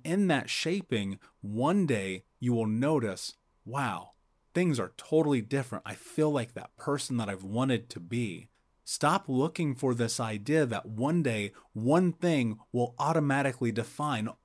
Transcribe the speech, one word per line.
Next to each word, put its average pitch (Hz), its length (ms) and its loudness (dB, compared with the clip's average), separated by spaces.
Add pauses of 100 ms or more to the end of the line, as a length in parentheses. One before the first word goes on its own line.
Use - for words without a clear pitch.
in 190 220 2
that 165 240 2
shaping, 110 680 -2 (220)
one 139 460 2
day 95 380 -2 (140)
you 123 140 0
will 113 140 2
notice, 113 720 0 (260)
"Wow, 110 460 -4 (420)
things 165 260 2
are 92 200 -4
totally 151 420 2
different. 123 460 -4
I 107 80 -8
feel - 360 0
like 131 220 -2
that - 240 -14
person 139 400 -4
that 107 140 -2
I've 98 140 -8
wanted 120 440 0
to - 120 -12
be." 92 500 -6 (340)
Stop - 420 0
looking 143 480 0
for 127 200 0
this 117 260 0
idea 117 460 0
that 110 180 -4
one 135 380 0
day, 107 300 0 (200)
one 160 400 4
thing 135 480 0 (120)
will 120 260 0
automatically 139 720 2
define 113 560 -2 (160)